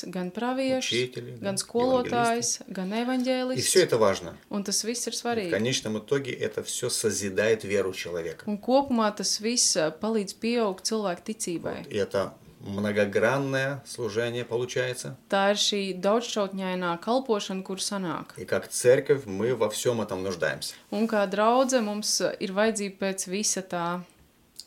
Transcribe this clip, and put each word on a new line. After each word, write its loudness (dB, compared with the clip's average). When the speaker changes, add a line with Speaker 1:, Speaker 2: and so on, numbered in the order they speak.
Speaker 1:
gan -4
praviešus, -2
Speaker 2:
учители, -2
Speaker 1:
gan -4
Speaker 2:
да, -2
Speaker 1:
skolotājs, 2
Speaker 2:
евангелисты. -14
Speaker 1:
gan -4
Speaker 2:
И 0
Speaker 1:
evaņģēlists. 0
Speaker 2:
всё 6
это 4
важно. 2
Speaker 1:
Un -4
tas 0
viss -4
ir -6
Speaker 2:
И -4
в -6
Speaker 1:
svarīgi. -2
Speaker 2:
конечном 0
итоге -2
это -4
всё -4
созидает 2
веру 0
человека. -6
Speaker 1:
Un -2
kopumā 2
tas -2
viss, 2
ā, 2
palīdz -2
pieaugt 0
cilvēku -2
ticībai. -6
Speaker 2:
Вот. -14
И -2
это 0
Многогранное 2
служение -2
получается. -2
Speaker 1:
Tā 4
ir 0
šī 2
daudzšķautņainā 0
kalpošana, 0
kur -8
sanāk. -4
Speaker 2:
И -10
как 0
церковь 4
мы 0
во 2
всём 0
этом -4
нуждаемся. -2
Speaker 1:
Un 2
kā 2
draudze 4
mums -2
ir -2
vajadzība 0
pēc -2
visa 0
tā. -4